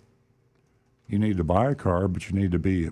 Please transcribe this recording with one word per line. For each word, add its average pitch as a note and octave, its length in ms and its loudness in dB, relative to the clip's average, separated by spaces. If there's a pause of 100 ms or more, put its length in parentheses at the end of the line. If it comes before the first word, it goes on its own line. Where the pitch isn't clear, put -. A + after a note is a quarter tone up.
(1080)
you G2+ 120 -2
need G#2 180 0
to F2 80 0
buy F#2+ 260 2
a C#3+ 40 0
car, F#2+ 340 0
but E2+ 220 -6
you - 40 -4
need G2 180 0
to F2 60 0
be E2+ 340 0